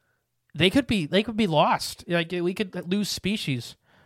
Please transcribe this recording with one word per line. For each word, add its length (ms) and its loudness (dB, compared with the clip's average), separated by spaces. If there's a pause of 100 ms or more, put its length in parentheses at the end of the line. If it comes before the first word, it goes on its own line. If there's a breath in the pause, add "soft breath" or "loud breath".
(540)
They 160 4
could 180 2
be, 180 0
they 180 2
could 140 -6
be 100 4
lost. 600 2
Like, 240 -2
we 220 -2
could 380 -6
lose 180 0
species 680 -4 (300 soft breath)